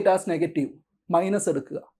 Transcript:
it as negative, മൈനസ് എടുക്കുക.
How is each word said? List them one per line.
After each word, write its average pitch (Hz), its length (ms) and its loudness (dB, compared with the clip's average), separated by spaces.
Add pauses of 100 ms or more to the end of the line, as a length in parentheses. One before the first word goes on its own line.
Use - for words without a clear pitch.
it 196 120 0
as 185 100 2 (100)
negative, 165 360 -2 (460)
മൈനസ് 190 380 0
എടുക്കുക. - 260 -6 (200)